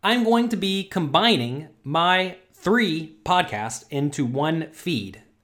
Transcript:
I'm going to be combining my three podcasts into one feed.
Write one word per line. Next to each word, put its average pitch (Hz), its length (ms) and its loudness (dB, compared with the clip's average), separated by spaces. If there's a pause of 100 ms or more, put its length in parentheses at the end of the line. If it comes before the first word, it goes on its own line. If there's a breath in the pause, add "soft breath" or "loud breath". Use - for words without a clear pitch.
I'm 233 220 2
going 233 240 2
to 220 80 -2
be 190 260 -2
combining 156 840 0 (160)
my 175 500 0 (160)
three 180 720 0
podcasts 113 680 -2
into 143 340 -2
one 151 480 -2
feed. 101 480 -6 (220)